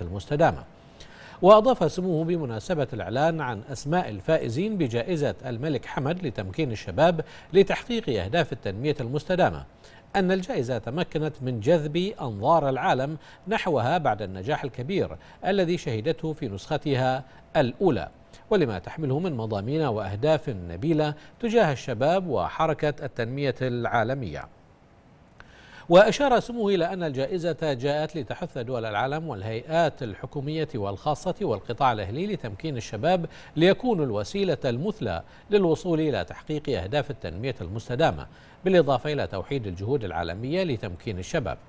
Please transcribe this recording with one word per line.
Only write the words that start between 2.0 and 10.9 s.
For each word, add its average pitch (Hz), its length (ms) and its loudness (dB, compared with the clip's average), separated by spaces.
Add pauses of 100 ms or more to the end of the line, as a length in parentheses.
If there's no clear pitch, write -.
بمناسبة 151 680 -2
الإعلان 127 480 0
عن 117 220 -4 (100)
أسماء 147 360 -2
الفائزين 143 720 0
بجائزة 131 560 0 (120)
الملك 127 400 -4
حمد 165 400 -4
لتمكين 110 460 -4
الشباب 151 520 2 (280)
لتحقيق 180 720 2
أهداف 143 280 0
التنمية 120 480 -2
المستدامة 127 640 0 (520)
أن 185 160 4
الجائزة 170 460 -2
تمكنت 151 540 -4 (100)